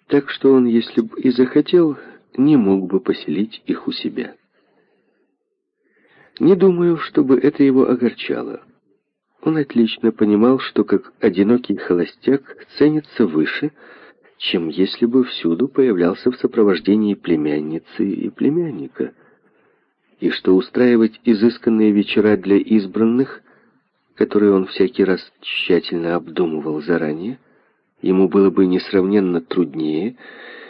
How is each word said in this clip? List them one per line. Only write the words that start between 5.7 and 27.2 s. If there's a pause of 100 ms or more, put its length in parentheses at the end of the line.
Не
думаю,
чтобы
это
его
огорчало. (800)
Он
отлично
понимал,
что
как
одинокий
холостяк (200)
ценится
выше, (680)
чем
если
бы
всюду
появлялся
в
сопровождении
племянницы
и
племянника, (1080)
и
что
устраивать
изысканные
вечера
для
избранных, (760)
которые
он
всякий
раз (180)
тщательно
обдумывал
заранее, (640)